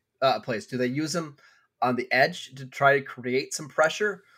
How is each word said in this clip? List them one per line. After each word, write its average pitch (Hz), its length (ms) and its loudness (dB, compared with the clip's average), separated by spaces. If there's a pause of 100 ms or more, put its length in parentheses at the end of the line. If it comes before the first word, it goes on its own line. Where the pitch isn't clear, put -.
(200)
uh, 127 200 4
plays. 110 260 -6
Do 131 100 -8
they 123 100 2
use 143 280 -2
him 156 240 -6 (420)
on 123 160 2
the 120 160 -4
edge 139 440 2
to 135 100 -14
try 139 320 4
to - 40 -2
create 127 520 -4
some 151 140 -8
pressure, 180 540 0 (160)